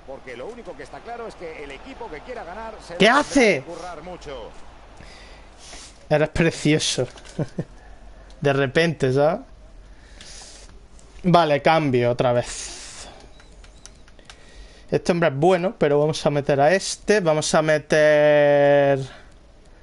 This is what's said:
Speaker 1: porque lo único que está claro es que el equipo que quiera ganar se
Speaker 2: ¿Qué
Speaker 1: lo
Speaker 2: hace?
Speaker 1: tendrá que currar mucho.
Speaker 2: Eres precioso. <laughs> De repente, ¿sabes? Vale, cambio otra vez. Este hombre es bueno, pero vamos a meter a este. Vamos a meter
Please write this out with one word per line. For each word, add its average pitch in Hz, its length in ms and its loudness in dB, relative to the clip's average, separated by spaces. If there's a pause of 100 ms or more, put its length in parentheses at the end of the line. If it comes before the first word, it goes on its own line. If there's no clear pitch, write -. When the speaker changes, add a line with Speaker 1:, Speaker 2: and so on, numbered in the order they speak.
Speaker 1:
porque 127 300 -16
lo 131 100 -12
único 214 280 -16
que 139 80 -16
está - 160 -16
claro 233 280 -14
es - 80 -14
que 156 280 -14
el 143 80 -14
equipo 226 380 -16
que 151 120 -14
quiera 233 220 -14
ganar 214 300 -14 (120)
se 170 120 -12
Speaker 2:
¿Qué 185 120 4
Speaker 1:
lo 254 80 4
Speaker 2:
hace? 220 440 2
Speaker 1:
tendrá 165 140 -14
que 160 40 -14
currar 165 240 -14
mucho. 143 460 -14 (1600)
Speaker 2:
Eres 151 200 2
precioso. 156 800 0 (640)
<laughs> - 720 -20
De 143 120 2
repente, 139 600 0
¿sabes? 156 280 2 (1800)
Vale, 165 380 4
cambio 139 500 2
otra 120 220 0
vez. - 720 -8 (1800)
Este 175 220 0
hombre 170 180 0
es 131 80 -2
bueno, 180 400 2
pero 147 220 2
vamos 151 260 -2
a 156 60 2
meter 143 280 0
a 151 140 4
este. - 480 0
Vamos 156 320 0
a 170 80 4
meter 147 1400 4 (840)